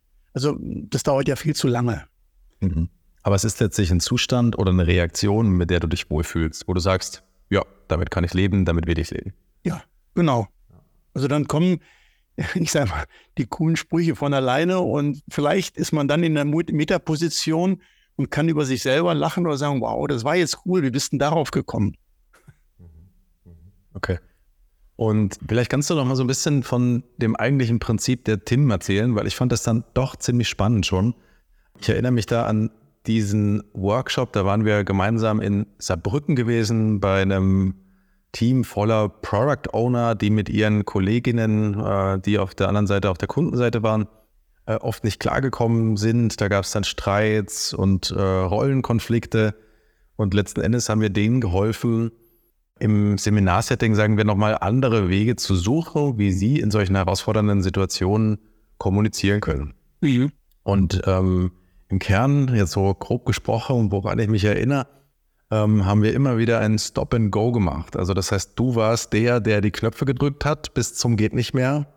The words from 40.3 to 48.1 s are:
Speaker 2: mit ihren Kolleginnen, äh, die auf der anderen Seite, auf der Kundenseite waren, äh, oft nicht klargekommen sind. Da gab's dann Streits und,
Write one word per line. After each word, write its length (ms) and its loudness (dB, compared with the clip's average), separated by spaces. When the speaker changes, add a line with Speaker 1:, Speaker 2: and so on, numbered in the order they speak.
Speaker 2:
mit 180 2
ihren 360 2
Kolleginnen, 920 0
äh, 400 0
die 200 0
auf 160 -4
der 140 0
anderen 180 0
Seite, 240 0
auf 80 -2
der 100 -4
Kundenseite 540 0
waren, 260 0
äh, 100 -4
oft 300 -6
nicht 160 -2
klargekommen 760 0
sind. 440 0
Da 80 0
gab's 240 0
dann 120 -2
Streits 880 -2
und, 380 2